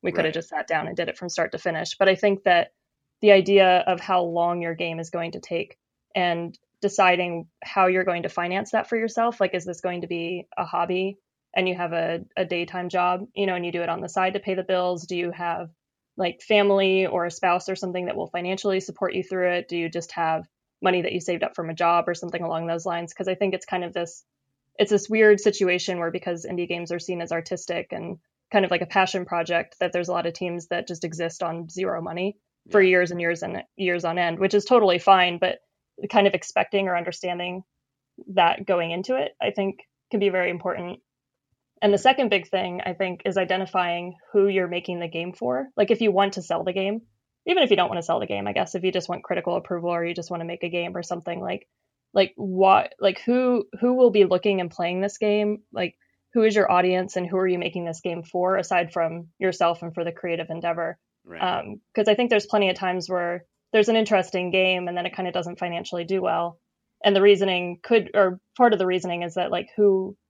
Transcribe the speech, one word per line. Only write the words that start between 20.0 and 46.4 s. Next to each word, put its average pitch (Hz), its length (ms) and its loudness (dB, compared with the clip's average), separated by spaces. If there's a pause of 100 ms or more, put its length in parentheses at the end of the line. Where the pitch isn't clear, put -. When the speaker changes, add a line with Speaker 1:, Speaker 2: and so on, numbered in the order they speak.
Speaker 1:
have 160 340 -2 (340)
money 185 200 2
that 175 100 -2
you 175 80 -4
saved 170 240 -4
up - 120 -6
from 165 140 -6
a 165 40 -8
job 170 340 2
or 175 60 -2
something 175 280 -6
along 165 260 -4
those 165 180 -4
lines? 170 280 -6
'Cause 190 140 -6
I 185 80 -2
think 190 180 -2
it's 185 120 -8
kind 180 180 -4
of 170 80 -10
this 170 320 -8 (560)
it's 202 100 4
this 202 200 2
weird 214 300 8
situation 180 600 0
where 170 100 -2
because 175 400 -6
indie 175 180 -4
games 170 240 -6
are 170 80 -4
seen 175 220 -6
as 170 100 -6
artistic 170 600 -6
and 170 260 -10 (340)
kind 196 140 4
of 180 60 -2
like 175 100 0
a 170 60 -4
passion 185 380 0
project, 170 540 -2
that 175 140 -2
there's 175 140 -2
a 180 60 -2
lot 175 120 -2
of 170 80 -4
teams 175 360 -8
that 175 180 -4
just 165 160 -10
exist 165 400 -6
on 165 260 -6
zero 180 320 -4
money 180 360 -6 (340)
for 208 100 6
Speaker 2:
Yeah. 190 80 6
Speaker 1:
years 180 220 4
and 175 100 -6
years 170 220 -2
and 170 200 -8 (120)
years 175 300 -2
on 170 120 -2
end, 170 220 -2
which 196 160 2
is 202 100 2
totally 208 320 6
fine. 180 400 6
But 185 220 -2 (500)
kind 202 160 6
of 196 80 6
expecting 196 540 -2
or 180 100 0
understanding 180 680 -6 (680)
that 185 320 2
going 175 260 0
into 190 240 -4
it, 269 260 -4
I 202 100 0
think, 196 300 -4 (300)
can 208 80 -2
be 196 100 2
very 180 200 0
important. 180 500 -6 (840)
And 202 120 4
the 202 40 4
second 262 320 2
big 196 200 0
thing, 185 360 -4
I 185 80 -4
think, 180 320 -4
is 190 120 0
identifying 180 800 -2 (180)
who 202 140 6
you're 190 200 0
making 175 320 -6
the 170 80 -6
game 170 260 -6
for. 254 440 -4
Like, 196 140 4
if 233 100 2
you 214 100 4
want 196 220 2
to 190 80 -8